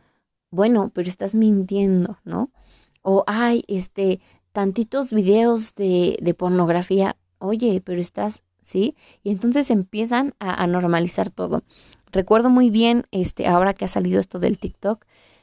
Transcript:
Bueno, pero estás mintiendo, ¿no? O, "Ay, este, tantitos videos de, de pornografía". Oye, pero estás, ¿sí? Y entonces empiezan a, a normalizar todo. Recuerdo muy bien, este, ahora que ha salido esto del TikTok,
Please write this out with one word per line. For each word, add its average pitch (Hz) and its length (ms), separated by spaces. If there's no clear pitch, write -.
Bueno, 202 440
pero 180 140
estás 196 280
mintiendo, 196 880
¿no? 185 260
O, 196 240
"Ay, 233 400
este, 185 540
tantitos 220 600
videos 220 640
de, 180 440
de 170 140
pornografía". 180 800
Oye, 214 460
pero 180 180
estás, 208 420
¿sí? 208 340
Y 202 80
entonces 240 400
empiezan 233 680
a, 185 240
a 180 40
normalizar 175 640
todo. 175 320
Recuerdo 220 380
muy 247 200
bien, 233 420
este, - 360
ahora 185 260
que 196 120
ha - 20
salido 185 320
esto 190 200
del 185 200
TikTok, 202 460